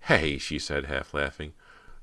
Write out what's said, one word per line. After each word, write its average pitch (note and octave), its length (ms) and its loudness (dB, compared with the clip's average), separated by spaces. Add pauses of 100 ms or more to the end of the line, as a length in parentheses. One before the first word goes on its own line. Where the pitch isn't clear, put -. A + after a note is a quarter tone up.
"Hey," D#2+ 360 4
she C#2+ 220 -4
said, C#2 260 -2
half C#2 260 -4
laughing, D2 420 -4 (500)